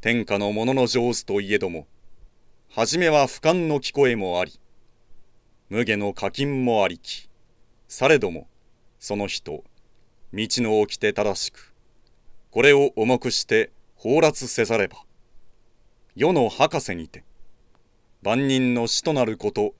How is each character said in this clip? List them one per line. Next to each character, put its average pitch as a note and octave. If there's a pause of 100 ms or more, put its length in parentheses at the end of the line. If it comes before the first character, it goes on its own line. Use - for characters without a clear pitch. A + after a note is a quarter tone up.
天 A2+
下 G2+
の G2+
も G#2+
の B2+
の C3
上 A#2+
手 -
と G2+
い G2+
え G#2
ど F#2
も、 D#2+ (840)
初 A#2
め F3+
は D3
不 -
感 E3
の D3
聞 -
こ C#3
え A#2+
も F#2
あ F#2
り、 - (1080)
無 A2+
下 A2
の G2+
課 G2
金 C#3
も A2
あ F#2
り F2
き。 - (600)
さ -
れ D3
ど G2+
も、 D#2+ (540)
そ -
の G2+
人、 D2+ (720)
道 G#2+ (120)
の A2
掟 G#2
正 G2+
し -
く、 - (760)
こ A2+
れ C#3+
を C#3
重 A#2
く B2
し -
て A2 (240)
放 C3
埓 D3+
せ A#2
ざ A2+
れ G2+
ば、 - (1160)
世 F3
の B2
博 D#3
士 G#2+
に D#2+
て、 - (960)
万 B2+
人 C3
の A#2
師 -
と D#3+
な C3
る A2
こ G#2
と G#2